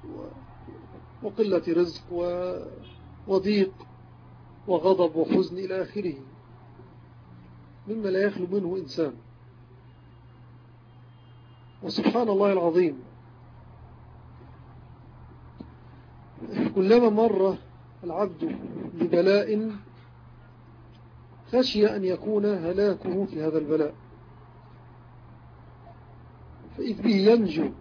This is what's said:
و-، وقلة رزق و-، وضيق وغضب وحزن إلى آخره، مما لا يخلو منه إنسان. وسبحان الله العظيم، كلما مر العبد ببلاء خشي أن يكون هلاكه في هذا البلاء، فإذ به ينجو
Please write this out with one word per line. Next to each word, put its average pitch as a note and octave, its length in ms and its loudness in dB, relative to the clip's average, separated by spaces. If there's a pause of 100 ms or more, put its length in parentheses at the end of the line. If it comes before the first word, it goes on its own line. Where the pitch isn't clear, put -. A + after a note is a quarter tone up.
و-، - 260 -14 (920)
وقلة G3+ 460 0
رزق E3+ 440 -2
و-، F3 500 -4 (640)
وضيق F#3+ 460 2 (920)
وغضب F3 500 2
وحزن F3+ 420 0
إلى F#3+ 240 -4
آخره، F3+ 320 -6 (1700)
مما G#3+ 200 -4
لا F#3 140 2
يخلو G3 240 -2
منه F#3 300 -2
إنسان. D#3 360 -4 (2750)
وسبحان A3+ 460 0
الله G3+ 240 4
العظيم، E3+ 460 2 (3750)
كلما A3 340 6
مر G#3 480 2 (480)
العبد E3+ 540 -4 (360)
ببلاء G3+ 840 2 (1800)
خشي A3 440 2
أن G3 80 -4
يكون G3+ 400 -2
هلاكه F#3+ 800 -2
في D#3 180 -8
هذا D#3 160 0
البلاء، D3+ 360 -2 (2750)
فإذ F#3+ 260 -6
به G#3+ 140 4
ينجو F#3+ 540 4 (100)